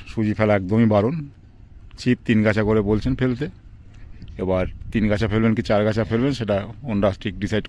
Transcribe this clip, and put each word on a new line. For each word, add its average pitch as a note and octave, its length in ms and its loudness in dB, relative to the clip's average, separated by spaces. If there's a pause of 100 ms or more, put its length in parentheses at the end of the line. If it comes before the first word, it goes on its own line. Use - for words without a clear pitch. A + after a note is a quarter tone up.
(120)
সুজি G#2+ 260 0
ফেলা G#2+ 220 4
একদমই G#2+ 340 2
বারণ। G#2+ 220 2 (840)
ছিপ B2 180 2 (100)
তিন A2+ 180 4
গাছা G#2+ 240 2
করে A2 100 4 (100)
বলছেন A2 320 0
ফেলতে, B2+ 240 -2 (1000)
এবার F#2 220 0 (280)
তিন A2 180 2
গাছা G#2 200 0
ফেলবেন A2 260 2
কি A#2 120 -2
চার G#2 180 4
গাছা A2 220 0
ফেলবেন A#2+ 300 0
সেটা G#2 180 0 (320)
ওনারা G2+ 200 2 (140)
ঠিক G2+ 100 -4 (100)
ডিসাইড G2+ 260 -2